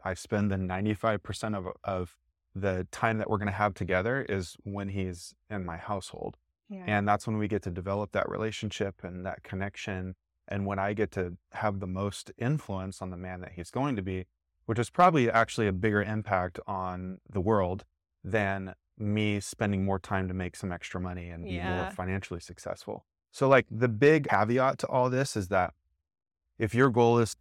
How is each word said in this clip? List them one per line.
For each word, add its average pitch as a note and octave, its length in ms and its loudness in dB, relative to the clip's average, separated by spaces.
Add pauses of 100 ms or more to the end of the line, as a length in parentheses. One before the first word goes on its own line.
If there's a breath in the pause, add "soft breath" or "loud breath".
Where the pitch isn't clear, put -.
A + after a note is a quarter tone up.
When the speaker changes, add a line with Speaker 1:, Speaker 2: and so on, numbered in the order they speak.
Speaker 1:
I F#2+ 120 -2
spend G#2 340 0
the G2 80 2
ninety-five G2+ 640 0
percent G#2+ 320 -6
of, F#2+ 140 -4 (160)
of F#2 340 -4 (380)
the F#2 360 0
time A2+ 280 2
that G#2 100 -2
we're G#2+ 80 2
gonna G2+ 140 0
have G2+ 240 2
together F#2+ 480 0
is G2 400 -4
when G2+ 260 -4
he's F#2 460 -6 (120)
in G2+ 160 -6
my E2 140 -8
household. - 600 -8 (320)
Speaker 2:
Yeah. F#3+ 180 -12
Speaker 1:
And G#2 200 2
that's G#2 200 2
when A2 100 0
we G#2 100 -2
get G2 160 0
to G2 60 -6
develop G2 440 -4
that G2+ 140 0
relationship G2+ 760 -4
and F2+ 220 -8
that - 180 -8
connection. F#2+ 720 -6 (320)
And G2+ 180 -4
when G2 140 -2
I G2+ 140 0
get G#2 180 0
to F2+ 260 -4 (140)
have G2+ 300 -2
the G2 60 -6
most G2 500 -6
influence G2+ 600 -4
on F#2 120 -8
the F2+ 60 -10
man F#2 240 -10
that F2+ 100 -12
he's F2 180 -12
going C3+ 280 -2
to G2 40 -4
be, F#2 240 -4 (400)
which A#2 140 0
is A#2 100 0
probably E3 400 6
actually A2+ 380 4
a F#2+ 60 4
bigger G#2 280 2
impact G2+ 640 0
on F#2 540 -6 (100)
the G2 120 -2
world F#2+ 420 2 (400)
than F#2+ 500 -2 (240)
me G#2 420 0
spending G2 460 0
more G2 140 0
time F#2+ 300 -2
to F#2 40 -6
make F#2 220 -4
some F#2+ 160 -6
extra F2 280 -8
money F2+ 300 -6
and E2+ 140 -10
be - 160 -6
more - 0 -
Speaker 2:
Yeah. F#3 300 -4
Speaker 1:
financially F#2+ 500 -4
successful. - 640 -10 (240)
So, - 180 0
like, C3 220 8
the A2+ 200 2
big C#3 400 6
caveat B2 500 4
to - 80 -4
all B2+ 240 2
this C3 240 0
is F#2+ 140 -2
that F#2 240 2 (840)
if A2+ 160 0
your B2+ 160 6
goal A#2 300 6
is A2+ 220 2